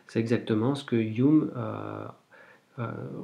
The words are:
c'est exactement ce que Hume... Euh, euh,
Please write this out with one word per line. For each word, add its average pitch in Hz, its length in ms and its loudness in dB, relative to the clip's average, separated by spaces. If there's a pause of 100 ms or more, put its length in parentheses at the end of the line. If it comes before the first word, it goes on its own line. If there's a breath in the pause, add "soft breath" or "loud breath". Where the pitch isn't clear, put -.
c'est - 120 -2
exactement 113 560 2
ce 135 80 -8
que 120 140 0
Hume... 123 580 4
Euh, 107 480 -6 (760 loud breath)
euh, 117 80 -4 (360)